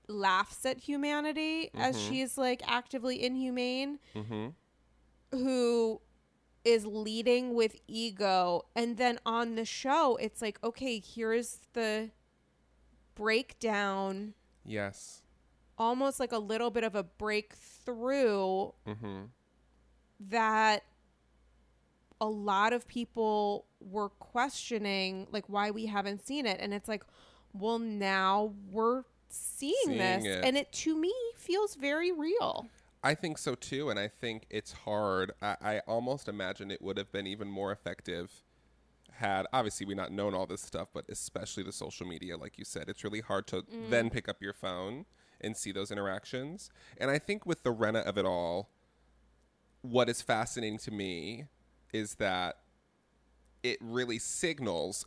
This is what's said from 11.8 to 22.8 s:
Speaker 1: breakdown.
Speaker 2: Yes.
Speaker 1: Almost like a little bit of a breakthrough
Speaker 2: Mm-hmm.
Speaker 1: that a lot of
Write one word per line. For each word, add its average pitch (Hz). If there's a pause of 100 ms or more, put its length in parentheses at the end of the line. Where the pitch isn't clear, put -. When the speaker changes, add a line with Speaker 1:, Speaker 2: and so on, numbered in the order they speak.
Speaker 1:
breakdown. 202 (300)
Speaker 2:
Yes. 101 (560)
Speaker 1:
Almost 254
like 240
a 233
little 220
bit 226
of 208
a 202
breakthrough 214 (160)
Speaker 2:
Mm-hmm. 104 (1080)
Speaker 1:
that 220 (1400)
a 214
lot 208
of 240